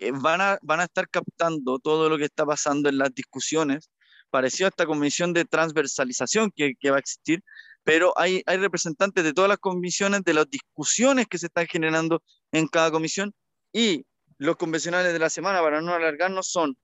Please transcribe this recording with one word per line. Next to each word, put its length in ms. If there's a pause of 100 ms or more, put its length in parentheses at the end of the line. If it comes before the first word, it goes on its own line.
eh, 120
van 280
a, 220
van 180
a 40
estar 240
captando 720
todo 300
lo 100
que 60
está 200
pasando 440
en 100
las 160
discusiones, 760 (380)
parecido 380
a 40
esta 160
comisión 460
de 120
transversalización 1040
que, 240
que 160
va 60
a 40
existir, 440 (400)
pero 320
hay, 300
hay 100
representantes 680
de 100
todas 160
las 100
comisiones, 680
de 100
las 160
discusiones 800
que 100
se 80
están 220
generando 540 (280)
en 160
cada 240
comisión, 420 (400)
y 320 (340)
los 180
convencionales 560
de 60
la 120
semana, 300
para 200
no 140
alargarnos, 540
son 360